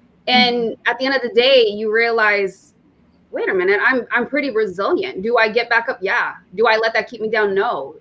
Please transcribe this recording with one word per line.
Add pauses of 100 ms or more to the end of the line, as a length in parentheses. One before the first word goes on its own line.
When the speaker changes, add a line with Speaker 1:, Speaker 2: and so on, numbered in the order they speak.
(280)
Speaker 1:
And
Speaker 2:
Mm-hmm.
Speaker 1:
at
the
end
of
the
day,
you
realize, (580)
"Wait
a
minute,
I'm,
I'm
pretty
resilient.
Do
I
get
back
up?
Yeah. (220)
Do
I
let
that
keep
me
down?
No."